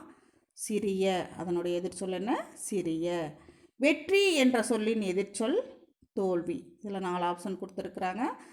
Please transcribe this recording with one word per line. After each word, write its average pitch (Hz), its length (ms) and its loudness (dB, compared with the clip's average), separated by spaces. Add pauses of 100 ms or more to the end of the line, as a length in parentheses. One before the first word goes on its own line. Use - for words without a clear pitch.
(520)
சிறிய, 190 840 0
அதனுடைய 175 440 0
எதிர்ச்சொல் 185 300 -6
என்ன? 208 420 -2
சிறிய. 170 840 -2 (380)
வெற்றி 359 580 4
என்ற 254 300 6
சொல்லின் 220 380 2
எதிர்ச்சொல் 202 580 0 (540)
தோல்வி. 175 680 -2
இதுல 196 160 -6
நாலு 180 260 -2
ஆப்ஷன் 180 360 -4
கொடுத்துருக்குறாங்க. 190 600 -4 (300)